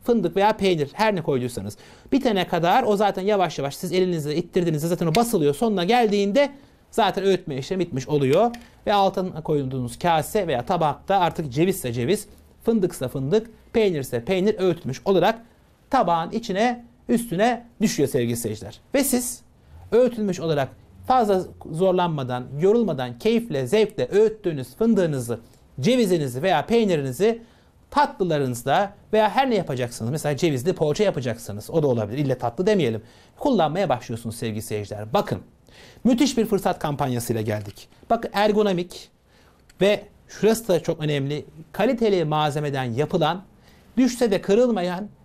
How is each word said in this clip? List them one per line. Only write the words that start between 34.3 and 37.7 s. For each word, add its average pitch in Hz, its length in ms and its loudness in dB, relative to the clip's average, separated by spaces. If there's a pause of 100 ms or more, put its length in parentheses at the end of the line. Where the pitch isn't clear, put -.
sevgili 110 260 -6
seyirciler. 107 520 -8
Bakın, 202 260 0 (640)
müthiş 247 340 2
bir 220 80 2
fırsat 185 340 0
kampanyasıyla 127 600 -2
geldik. 104 480 -8 (200)